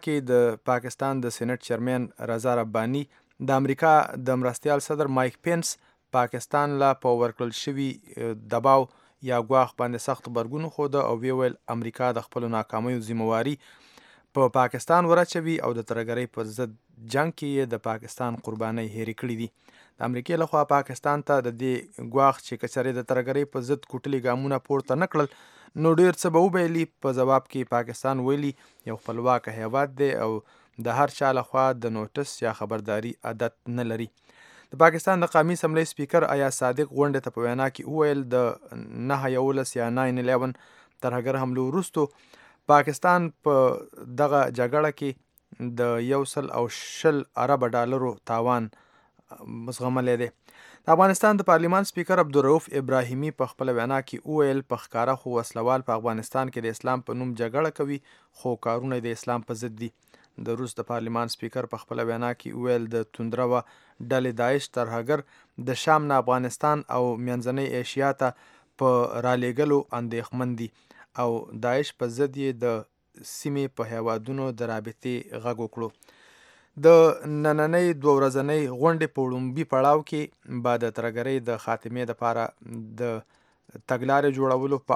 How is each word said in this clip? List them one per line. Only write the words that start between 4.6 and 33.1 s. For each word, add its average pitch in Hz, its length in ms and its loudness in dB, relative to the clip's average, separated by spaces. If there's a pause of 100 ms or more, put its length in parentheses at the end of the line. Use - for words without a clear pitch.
صدر 147 300 0
مایک 127 300 0
پینس 170 240 0 (460)
پاکستان 139 680 0
له 135 220 2
په 123 160 4
ورکړل 120 300 -2 (100)
شوي، 139 280 -4 (640)
دباو 135 320 6 (440)
یا 120 100 0
ګواښ 123 300 2 (120)
باندې 120 240 -4
سخت 127 240 -4
غبرګون 120 400 -4
وښوده 143 300 -2 (100)
او 117 80 0
ویې 131 240 0
ویل 123 180 0 (140)
امریکا 117 420 -2
د 113 120 -6
خپلو 117 260 -4
ناکامیو 113 560 -4
ذمهواري 113 480 0 (800)
په 127 220 4
پاکستان 165 520 2
ورچوي 165 540 2
او 120 100 -2
د 113 140 -6
ترهګرۍ 117 440 -4
په 110 220 -6
ضد 120 160 -4 (400)
جنګ 151 260 2
کې 147 180 -6
یې 135 160 2
د 110 140 -4
پاکستان 113 500 -6 (120)
قربانۍ 113 380 -4 (100)
هېرې 110 240 -6
کړې 120 200 -6
دي. 117 80 -6 (500)
د - 80 -4
امریکې 123 360 -2
لخوا 156 280 2
پاکستان 143 580 0
ته 139 180 4
د 120 120 -2
دې 127 160 0 (380)
ګواښ 135 240 4 (100)
چې - 140 -10
که 123 120 -4
چېرې 127 240 -2
د 123 140 -6
ترهګرۍ 131 420 0
په 123 160 -6
ضد 143 220 -2
کوټلي 135 340 -4
ګامونه 131 420 0
پورته 135 360 0
نه 185 100 0
کړل، 147 160 2 (540)
نو 160 180 6
ډېر 180 200 6
څه 170 160 0
به 175 100 8
وبایلي. 165 380 0 (220)
په 135 120 0
ځواب 131 280 4
کې 127 300 -6
پاکستان 123 500 -2
ویلي 143 260 0 (380)
یو 113 120 -10
خپلواکه 117 580 -2
هیواد 131 420 -2
دی 139 80 2 (160)
او - 20 -2 (600)
د 120 120 0
هر 143 200 2
چا 135 180 2
لخوا 131 280 0 (200)
د 113 100 -4
نوټس 110 400 -6 (100)
یا 110 140 -2
خبرداري 107 540 -4 (160)